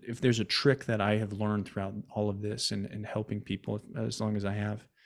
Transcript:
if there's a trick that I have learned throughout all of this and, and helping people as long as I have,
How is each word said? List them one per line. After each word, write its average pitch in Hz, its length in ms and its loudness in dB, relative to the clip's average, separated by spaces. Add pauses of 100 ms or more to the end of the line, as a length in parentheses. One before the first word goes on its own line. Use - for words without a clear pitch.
if 120 140 -6
there's 120 180 6
a 104 60 2
trick - 400 4
that 110 160 2
I 104 160 6
have 107 160 0
learned 104 320 0
throughout 101 300 -4 (160)
all 104 180 0
of 101 120 -4
this 107 300 -4
and, 101 140 -2
and 107 200 -8
helping 107 360 -4
people 107 400 -4 (160)
as 113 240 -2
long 107 160 0
as 98 80 0
I 98 80 0
have, 104 320 -2 (200)